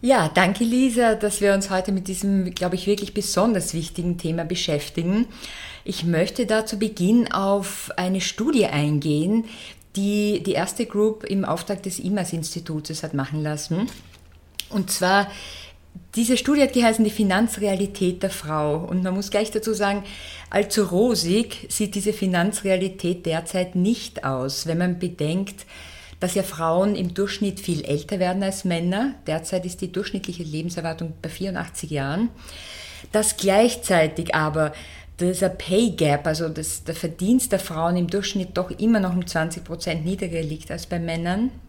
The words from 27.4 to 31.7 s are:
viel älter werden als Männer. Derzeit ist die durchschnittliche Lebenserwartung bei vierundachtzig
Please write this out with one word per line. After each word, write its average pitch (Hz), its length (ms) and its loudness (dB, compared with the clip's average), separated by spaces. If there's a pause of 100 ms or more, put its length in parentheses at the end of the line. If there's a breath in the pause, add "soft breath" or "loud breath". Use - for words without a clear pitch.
viel 156 240 -2
älter 147 340 -2
werden 185 240 0
als 190 220 -4
Männer. 180 500 0 (140)
Derzeit 165 360 -2
ist 175 160 -8
die 185 120 -6
durchschnittliche 185 500 -6
Lebenserwartung 165 800 -6
bei 165 60 -6
vierundachtzig 170 640 -6